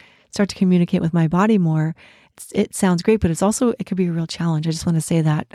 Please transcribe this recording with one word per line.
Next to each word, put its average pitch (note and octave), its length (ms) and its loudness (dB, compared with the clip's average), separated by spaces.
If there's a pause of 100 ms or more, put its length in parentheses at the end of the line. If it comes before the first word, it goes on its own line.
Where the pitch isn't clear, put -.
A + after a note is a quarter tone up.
(300)
start G3+ 200 -2
to - 40 -12
communicate F3+ 460 2
with E3 120 -2
my E3 140 2
body G3 320 2
more." D#3+ 360 0 (420)
It's, - 160 -20
it - 220 -2
sounds F3+ 280 0
great, A3 180 2
but E3+ 100 0
it's D#3 120 -2
also, A3 360 0
it - 80 -8
could F#3+ 100 -4
be F#3 100 0
a E3+ 60 -2
real E3 140 -4
challenge. D#3+ 400 -2
I E3 40 -2
just D#3+ 160 -6
wanna E3 140 0
say E3 220 0
that D3+ 320 0